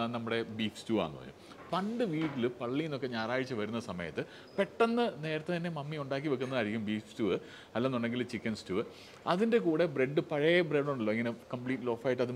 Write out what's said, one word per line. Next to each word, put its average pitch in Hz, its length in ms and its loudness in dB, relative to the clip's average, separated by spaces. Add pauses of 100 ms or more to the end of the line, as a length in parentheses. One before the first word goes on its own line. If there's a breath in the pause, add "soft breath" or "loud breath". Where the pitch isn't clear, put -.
(160)
നമ്മുടെ 113 240 0 (200)
beef 110 240 -2
stew 113 180 2
ആണെന്ന് 73 200 -4
പറഞ്ഞു. 65 160 -14 (340 loud breath)
പണ്ട് 208 300 0 (100)
വീട്ടിൽ 151 320 0 (160)
പള്ളിയിൽ 131 280 0
നിന്നൊക്കെ 139 260 -4
ഞായറാഴ്ച 123 460 0
വരുന്ന 107 280 -2
സമയത്ത് 87 340 -4 (360 loud breath)
പെട്ടെന്ന് 233 480 2 (180)
നേരത്തെ 156 320 -2
തന്നെ 170 220 -2
മമ്മി 147 260 -6
ഉണ്ടാക്കി 139 280 -2
വെക്കുന്നതായിരിക്കും 120 580 2
beef 107 220 0
stew, 117 140 0 (500 loud breath)
അല്ലെന്നുണ്ടെങ്കിൽ 120 460 0 (120)
chicken 113 260 -2
stew. - 160 -4 (580 loud breath)
അതിൻ്റെ 226 320 4
കൂടെ 165 200 4 (100)
bread, 135 260 4 (100)
പഴയ 160 280 6 (100)
bread 147 240 2
ഉണ്ടല്ലോ, 110 220 2
ഇങ്ങനെ 117 160 0 (220)
കംപ്ലീറ്റ് 127 360 -2
ലോഫായിട്ട് 123 360 2
അത് 123 100 -2